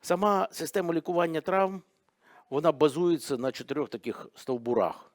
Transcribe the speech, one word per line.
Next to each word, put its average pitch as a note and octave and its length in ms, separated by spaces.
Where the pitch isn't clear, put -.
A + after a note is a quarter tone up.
Сама F#3+ 520
система E3+ 420
лікування E3+ 460
травм, F#3+ 420
вона D3+ 220
базується D3+ 640
на B2 160
чотирьох C#3 360
таких - 460
стовбурах. A#2 800